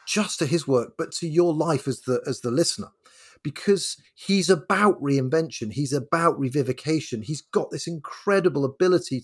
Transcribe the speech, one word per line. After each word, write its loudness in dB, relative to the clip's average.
just -2
to 0
his 0
work, 0
but -4
to -6
your 4
life 0
as -2
the, -2
as -4
the -2
listener, 0
because -2
he's 2
about 2
reinvention. 0
He's -2
about 0
revivification. -2
He's -6
got -4
this -8
incredible 0
ability 2